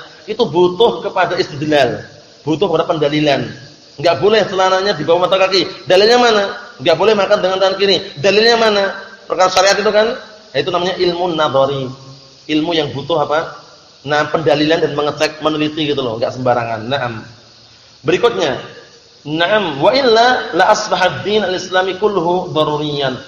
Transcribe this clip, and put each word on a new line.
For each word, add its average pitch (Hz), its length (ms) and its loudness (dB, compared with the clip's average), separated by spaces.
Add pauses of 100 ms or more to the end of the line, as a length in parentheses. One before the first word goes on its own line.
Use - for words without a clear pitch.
(240)
itu 214 160 -8
butuh 180 640 0
kepada 175 320 -2
istidlal, 143 640 -2 (480)
butuh 156 240 0
kepada 160 160 0
pendalilan. 147 640 0 (440)
Nggak 156 240 2
boleh 208 280 2
celananya 185 480 0
di 151 80 -6
bawah 170 240 2
mata 185 120 2
kaki. 185 440 0
Dalilnya 214 360 4
mana? 226 220 2 (380)
Nggak 160 160 2
boleh 208 200 4
makan 196 240 2
dengan 185 200 0
tangan 190 200 2
kiri. 196 160 2 (200)
Dalilnya 214 400 2
mana? 214 280 2 (400)
Perkara 180 240 2
syariat 190 280 2
itu 202 120 0
kan, 220 280 2
nah, - 420 -10
itu 147 100 -2
namanya 180 320 -2
ilmu 175 320 0
nadhari. 135 520 0 (640)
Ilmu 151 300 -2
yang 147 160 -2
butuh 139 320 -4
apa? 151 320 -4 (480)
Nah, 151 240 0
pendalilan 156 560 0
dan 143 80 -2
mengecek, 147 480 -4
meneliti 151 560 -2
gitu 135 80 -4
loh, 113 160 -4
nggak 120 140 -2
sembarangan. 120 520 -2
Naam. 120 380 -6 (800)
Berikutnya, 170 560 0 (640)
naam, 170 560 -2
wa 180 160 4
illa 247 560 2
la 180 120 6 (120)
asbaha 180 480 -2
ad-din 208 180 0
al-islami 185 540 -2
kulluhu 185 560 0
daruriyan. 147 640 -2 (120)